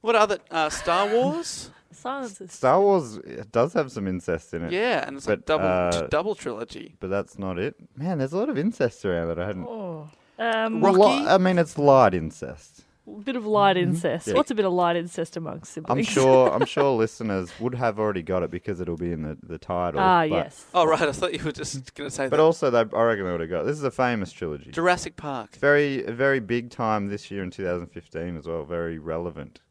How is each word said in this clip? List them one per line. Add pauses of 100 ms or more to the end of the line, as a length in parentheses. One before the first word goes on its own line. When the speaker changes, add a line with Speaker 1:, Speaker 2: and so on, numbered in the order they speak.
Speaker 1:
What
other, (140)
uh,
Star
Wars? (100)
Speaker 2:
<laughs>
Silence
is
Speaker 3:
Star
Wars,
it
does
have
some
incest
in
it.
Speaker 1:
Yeah,
and
it's,
like,
Speaker 3:
But,
Speaker 1:
double,
Speaker 3:
uh,
Speaker 1:
double
trilogy.
Speaker 3:
But
that's
not
it. (200)
Man,
there's
a
lot
of
incest
around
that
I
hadn't.
Speaker 2:
Oh. (280)
Um,
Speaker 1:
Rocky?
Speaker 3:
Li-,
I
mean,
it's
light
incest. (400)
Speaker 2:
Bit
of
light
Speaker 3:
Mm-hmm.
Speaker 2:
incest.
Speaker 3:
Yeah.
Speaker 2:
What's
a
bit
of
light
incest
amongst
Speaker 3:
I'm
Speaker 2:
siblings?
Speaker 3:
sure,
Speaker 2:
<laughs>
Speaker 3:
I'm
sure
listeners
would
have
already
got
it
because
it'll
be
in
the,
the
title,
Speaker 2:
Ah,
Speaker 3:
but
Speaker 2:
yes.
Speaker 1:
Oh,
right.
I
thought
you
were
just
gonna
say
Speaker 3:
But
Speaker 1:
that.
Speaker 3:
also,
they,
I
reckon
they
would
have
got
it.
This
is
a
famous
trilogy.
Speaker 1:
Jurassic
Park.
Speaker 3:
Very,
a
very
big
time
this
year
in
two
thousand
fifteen
as
well.
Very
relevant.